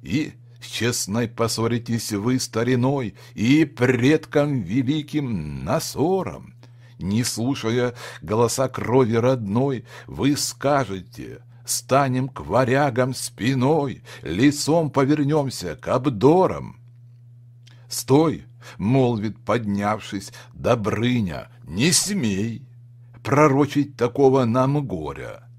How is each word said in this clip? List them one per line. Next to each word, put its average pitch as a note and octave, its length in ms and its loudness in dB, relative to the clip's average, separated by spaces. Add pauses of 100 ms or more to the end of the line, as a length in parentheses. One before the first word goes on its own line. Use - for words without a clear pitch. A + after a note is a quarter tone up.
И B2+ 300 -2 (280)
с - 60 -16
честной A#2 600 -2
поссоритесь A#2 840 -2
вы A2+ 280 0
стариной, B2+ 760 0 (180)
и C#3 320 4
предкам C#3 960 2
великим A#2 1040 -4
насором. D#3 880 -2 (460)
Не G#2 240 0
слушая A#2+ 720 -2 (260)
голоса A#2 480 0
крови A2+ 460 2
родной, A#2+ 680 0 (200)
вы B2+ 320 -2
скажете: F#2+ 1040 -4 (260)
станем C3+ 640 0
к - 120 -14
варягам B2+ 760 0
спиной, C3+ 880 -2 (180)
лицом C#3+ 720 2
повернемся C#3 840 0
к - 120 -12
обдорам». B2 920 2 (1120)
«Стой!» C#3 540 2 (340)
молвит, A2+ 680 0
поднявшись, G#2 880 -2 (200)
Добрыня, G#2 960 -2 (140)
«не A#2 280 0
смей A#2 760 -2 (560)
пророчить C#3+ 720 2
такого C3 500 4
нам C3 400 0
горя. C#2+ 600 -10 (120)